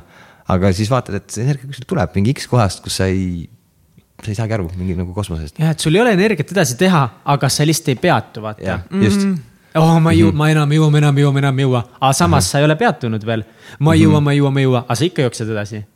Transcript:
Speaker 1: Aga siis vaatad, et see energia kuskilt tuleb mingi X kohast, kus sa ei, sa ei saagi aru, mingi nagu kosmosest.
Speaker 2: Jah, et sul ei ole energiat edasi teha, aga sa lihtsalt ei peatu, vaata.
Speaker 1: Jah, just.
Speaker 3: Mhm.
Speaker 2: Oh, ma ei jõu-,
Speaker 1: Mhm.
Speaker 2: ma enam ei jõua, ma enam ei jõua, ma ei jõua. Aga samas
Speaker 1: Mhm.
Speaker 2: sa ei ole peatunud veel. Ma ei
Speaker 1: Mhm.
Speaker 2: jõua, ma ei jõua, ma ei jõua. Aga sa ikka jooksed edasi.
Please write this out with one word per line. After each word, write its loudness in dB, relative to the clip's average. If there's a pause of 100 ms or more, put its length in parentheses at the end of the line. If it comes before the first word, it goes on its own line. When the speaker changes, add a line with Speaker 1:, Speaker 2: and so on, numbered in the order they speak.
(480)
Speaker 1:
Aga 2
siis -2
vaatad, -4
et -10
see -8
energia -4
kuskilt -16
tuleb -2
mingi 0
X -12
kohast, 0
kus -8
sa 0
ei, -4 (760)
sa -12
ei -6
saagi -4
aru, -4
mingi -4
nagu -6
kosmosest. -8
Speaker 2:
Jah, 0
et -4
sul 0
ei 4
ole 2
energiat 0
edasi 0
teha, 4 (240)
aga 0
sa 0
lihtsalt 0
ei 0
peatu, -2
vaata. -10
Speaker 1:
Jah, -6
just. 2
Speaker 3:
Mhm. 0 (400)
Speaker 2:
Oh, 4
ma 4
ei 4
jõu-, 6
Speaker 1:
Mhm. -2
Speaker 2:
ma 2
enam 2
ei 2
jõua, 4
ma 4
enam 2
ei 4
jõua, 2
ma 0 (100)
ei 0
jõua. 2 (200)
Aga 2
samas 2
Speaker 1:
Mhm. -4
Speaker 2:
sa 0
ei 4
ole 2
peatunud -2
veel. -2 (380)
Ma 4
ei 4
Speaker 1:
Mhm. 6
Speaker 2:
jõua, 4
ma 2
ei 2
jõua, 2
ma 0
ei 2
jõua. 0
Aga -2
sa -2
ikka -2
jooksed -4
edasi. -8 (120)